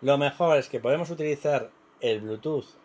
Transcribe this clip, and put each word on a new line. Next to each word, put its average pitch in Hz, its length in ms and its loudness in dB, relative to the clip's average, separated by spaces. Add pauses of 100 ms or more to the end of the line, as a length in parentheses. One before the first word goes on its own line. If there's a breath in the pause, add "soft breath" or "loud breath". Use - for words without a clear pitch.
Lo 139 160 4
mejor 143 400 2
es 131 120 0
que 127 100 -4
podemos 147 300 0
utilizar 147 600 -2 (300)
el 110 220 0
Bluetooth 110 440 -6 (200)